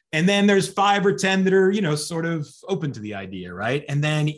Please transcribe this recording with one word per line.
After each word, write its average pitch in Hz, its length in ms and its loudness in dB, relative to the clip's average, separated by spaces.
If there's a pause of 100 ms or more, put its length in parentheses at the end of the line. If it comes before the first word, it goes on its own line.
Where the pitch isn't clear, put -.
(140)
And 160 160 2
then 202 180 4
there's 196 260 2
five 202 320 2
or 196 80 4
ten 190 320 0
that 185 80 2
are, 190 180 4
you 208 120 0
know, 151 120 0
sort 165 320 -4
of 165 220 -4 (180)
open 160 260 -4
to 110 80 -12
the 104 140 -10
idea, 92 380 -12
right? 117 360 -4
And 143 140 0
then 151 360 0